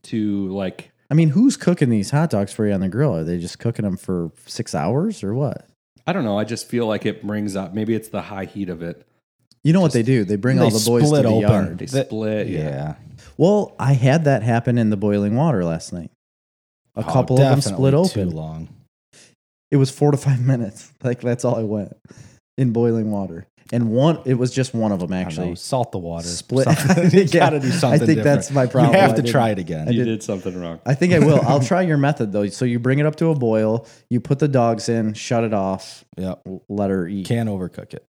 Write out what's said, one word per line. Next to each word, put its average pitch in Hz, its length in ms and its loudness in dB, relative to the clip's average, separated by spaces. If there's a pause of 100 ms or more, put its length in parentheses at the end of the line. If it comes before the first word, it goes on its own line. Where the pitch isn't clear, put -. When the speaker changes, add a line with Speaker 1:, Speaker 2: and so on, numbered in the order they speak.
Speaker 1:
to, 101 460 -4
like, 95 420 -8 (200)
Speaker 2:
I 143 40 0
mean, 160 140 6
who's 220 280 2
cooking 175 320 0
these 107 220 0
hot 156 180 2
dogs 101 240 -2
for 107 140 -2
you 101 60 0
on 92 80 -2
the 95 60 -2
grill? 113 280 0
Are 80 80 -4
they 87 160 -4
just 87 180 -10
cooking 117 260 -4
them 92 140 -4
for 85 340 -6 (140)
six - 300 -8
hours 131 480 -2
or 101 100 -6
what? 131 320 -6 (400)
Speaker 1:
I 170 80 -2
don't 175 100 -2
know. 104 140 -2
I 107 60 -2
just 110 240 -8
feel 120 180 -2
like 107 220 -2
it 101 180 -6
brings 104 300 -4
up, 95 180 -6
maybe 110 220 -2
it's 107 140 -8
the 98 120 -8
high 98 240 -10
heat 95 240 -10
of 82 140 -10
it. 85 200 -12 (600)
Speaker 2:
You 156 100 4
know 190 80 4
what 165 60 4
Speaker 1:
Just 139 80 0
Speaker 2:
they 117 80 2
do? 120 200 2
They 101 120 0
bring 123 220 0
Speaker 3:
They - 80 6
Speaker 2:
all 113 40 4
the 110 180 0
boys 120 140 2
to 147 60 4
Speaker 3:
split 147 160 4
Speaker 2:
the 117 60 2
Speaker 3:
open. 110 120 4
Speaker 2:
yard. 95 380 2
Speaker 1:
They - 80 -8
Speaker 3:
They 131 160 -2
Speaker 1:
split, 107 460 -4
yeah. 82 100 -4
Speaker 3:
Yeah. 73 360 -6 (420)
Speaker 2:
Well, 196 420 2
I 131 140 2
had 135 320 4
that 131 180 2
happen 120 340 0
in 110 140 2
the 101 60 -2
boiling 104 380 0
water 127 300 0
last 80 280 -6
night. 82 180 -12 (840)
A 113 40 -8
Speaker 3:
Oh, - 120 -6
Speaker 2:
couple 127 260 2
of 135 40 6
them 135 200 4
split 131 320 0
Speaker 3:
definitely 180 200 2
too 104 160 -2
Speaker 2:
open. 80 60 -6
Speaker 3:
long. 78 340 -12 (1000)
Speaker 2:
It 147 60 2
was 135 120 4
four 147 220 2
to 139 60 6
five 135 240 0
<laughs> 123 40 -2
minutes. 120 480 -2 (100)
Like, 120 180 -4
that's 120 220 -2
all 120 120 2
I 113 80 -4
went 104 340 -6 (580)
in 131 160 0
boiling 113 380 2
water. 95 380 -8 (240)
And 113 200 0
one, 147 340 2
it 127 80 0
was 123 180 0
just 131 220 -4
one 110 180 0
of 95 80 -2
them, 90 140 -4
Speaker 3:
I 92 40 -2
don't 92 40 -2
know. 90 60 -4 (160)
Speaker 2:
actually. 87 140 -6
Speaker 3:
Salt - 340 -4
the 98 80 -8
water. 82 280 -8
Speaker 2:
Split. 123 400 -2
Speaker 3:
Something. 170 440 4
<laughs> - 20 2
You 185 60 8
Speaker 2:
<laughs> 196 120 4
Yeah, 170 80 4
Speaker 3:
gotta 151 200 4
do 131 100 -2
something 131 320 2
Speaker 2:
I - 60 0
think 151 160 4
that's 143 240 2
Speaker 3:
different. 131 200 0
Speaker 2:
my - 40 -6
problem. 135 240 4
Speaker 3:
You 190 60 6
have 185 100 6
Speaker 2:
I 113 60 0
Speaker 3:
to - 40 2
Speaker 2:
didn't 117 100 0
Speaker 3:
try 117 200 2
it 95 80 -2
again. 80 280 -6
Speaker 2:
I 120 40 0
Speaker 1:
You 120 140 2
Speaker 2:
did - 0 -
Speaker 1:
did 113 180 -4
something 92 360 -6
wrong. 85 280 -10
Speaker 2:
I 139 80 2
think 180 180 2
I 165 60 6
will. 143 220 6
Speaker 3:
<laughs> - 60 -2
Speaker 2:
I'll 135 120 4
try 175 240 0
your 156 140 2
method, 139 340 0
though. 101 160 0
So 127 180 -4
you 120 140 0
bring 127 180 0
it 147 80 2
up 151 120 0
to 165 100 0
a 160 80 2
boil, 110 500 0 (240)
you 123 120 0
put 135 180 -2
the 151 80 2
dogs 117 420 2
in, 110 240 -2
shut 117 300 -2
it 110 100 -2
off, 95 500 -4 (140)
Speaker 3:
Yep. 92 300 -8
Speaker 2:
l-, 92 200 -14
let 101 220 -2
her 95 180 -2
eat. 98 200 -8
Speaker 3:
Can't 117 200 -2
overcook 95 460 -10
it. - 160 -18